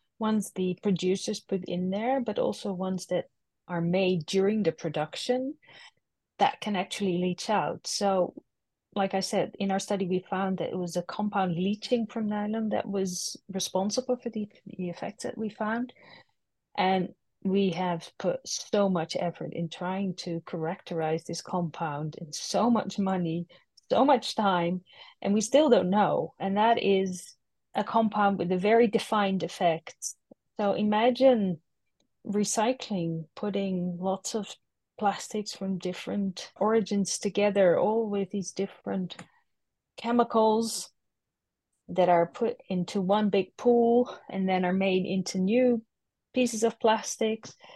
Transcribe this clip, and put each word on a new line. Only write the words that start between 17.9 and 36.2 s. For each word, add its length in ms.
put 280
so 440
much 280
effort 360
in 160
trying 460
to 320
characterize 760
this 180
compound 800
and 140
so 360
much 280
money, 480
so 140
much 320
time, 460
and 120
we 60
still 300
don't 220
know. 480
And 180
that 240
is 540
a 80
compound 560
with 120
a 60
very 300
defined 560
effect. 720
So 140
imagine 840
recycling, 1000
putting 640
lots 340
of 200
plastics 540
from 240
different 800